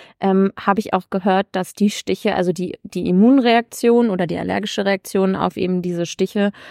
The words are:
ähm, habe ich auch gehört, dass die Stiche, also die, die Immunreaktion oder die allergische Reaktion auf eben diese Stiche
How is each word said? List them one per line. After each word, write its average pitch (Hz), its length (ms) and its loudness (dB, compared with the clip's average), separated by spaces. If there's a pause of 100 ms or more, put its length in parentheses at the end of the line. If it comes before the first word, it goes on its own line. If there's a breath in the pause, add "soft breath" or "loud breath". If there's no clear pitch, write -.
(200 loud breath)
ähm, 196 360 2
habe 202 220 0
ich - 160 -6
auch 185 160 -2
gehört, 190 400 0
dass 185 240 -6
die 202 160 0
Stiche, - 460 -4
also 180 160 0
die, 180 320 -6
die 175 240 -6
Immunreaktion 233 1000 4
oder 180 180 -2
die 170 100 -4
allergische 196 460 -4
Reaktion 190 500 0
auf 185 220 -2
eben 180 260 -2
diese 175 240 -4
Stiche 202 460 -2 (180 loud breath)